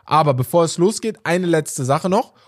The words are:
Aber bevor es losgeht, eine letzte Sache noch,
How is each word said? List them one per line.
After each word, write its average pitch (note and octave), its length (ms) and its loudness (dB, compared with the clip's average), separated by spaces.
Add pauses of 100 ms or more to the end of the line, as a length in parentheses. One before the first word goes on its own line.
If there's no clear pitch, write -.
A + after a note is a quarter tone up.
Aber D3 300 2
bevor C3 300 2
es E3 140 -4
losgeht, G#3+ 460 -2
eine F3+ 220 0
letzte D#3 380 -2
Sache C#3+ 240 0
noch, G3+ 260 0 (140)